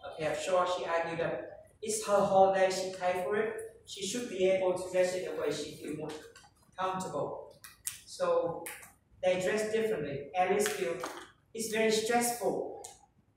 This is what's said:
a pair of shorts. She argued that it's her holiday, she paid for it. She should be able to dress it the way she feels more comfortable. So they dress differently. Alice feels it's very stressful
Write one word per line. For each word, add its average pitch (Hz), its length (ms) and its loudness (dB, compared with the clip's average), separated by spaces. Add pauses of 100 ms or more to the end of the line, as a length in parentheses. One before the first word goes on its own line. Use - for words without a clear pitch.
a - 140 -12
pair 151 120 0
of - 80 -2
shorts. 180 380 2
She 180 80 -4
argued 165 340 0
that - 480 -6 (140)
it's 214 260 -4
her 196 180 6
holiday, 190 460 6
she 190 280 -4
paid 180 240 0
for 208 140 -2
it. 226 160 0 (320)
She 196 200 -8
should 240 240 -4
be 185 200 2
able 185 240 2
to 175 180 -4
dress 180 220 2
it 185 160 -4
the 156 100 -6
way 147 120 0
she - 240 -6
feels 151 220 -8
more 156 120 -8 (720)
comfortable. - 760 -4 (500)
So 170 600 -2 (580)
they 185 160 4
dress 214 320 0
differently. - 640 -2
Alice 190 320 4
feels - 360 -2 (500)
it's 226 160 -4
very 220 220 4
stressful 240 920 0 (540)